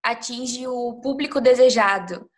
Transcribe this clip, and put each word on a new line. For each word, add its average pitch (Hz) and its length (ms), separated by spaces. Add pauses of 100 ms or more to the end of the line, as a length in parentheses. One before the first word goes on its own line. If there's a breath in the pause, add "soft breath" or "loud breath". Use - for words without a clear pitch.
atinge 247 640
o 240 340
público 277 400
desejado? 208 960